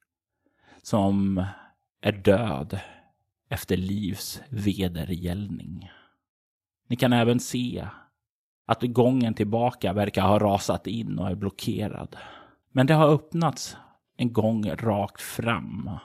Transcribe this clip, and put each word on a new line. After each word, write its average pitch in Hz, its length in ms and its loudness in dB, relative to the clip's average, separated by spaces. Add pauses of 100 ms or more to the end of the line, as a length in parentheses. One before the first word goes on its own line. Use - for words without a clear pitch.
(840)
som 98 640 2 (560)
är 104 120 2
död 101 680 0 (680)
efter - 280 -2
Livs 98 720 -4
vedergällning. 92 1400 -4 (1000)
Ni 120 80 -2
kan 123 160 4
även 120 280 4
se 123 460 -6 (800)
att - 160 0
gången 123 520 2
tillbaka 110 580 0
verkar 101 300 0
ha 98 160 6
rasat 101 480 2
in 104 320 -6
och 95 120 -4
är 90 40 -4
blockerad. 101 840 -6 (560)
Men 131 140 4
det 160 80 6
har 151 140 8
öppnats - 680 0 (400)
en 120 160 -2
gång 110 380 0
rakt 101 500 -2
fram - 680 -6 (140)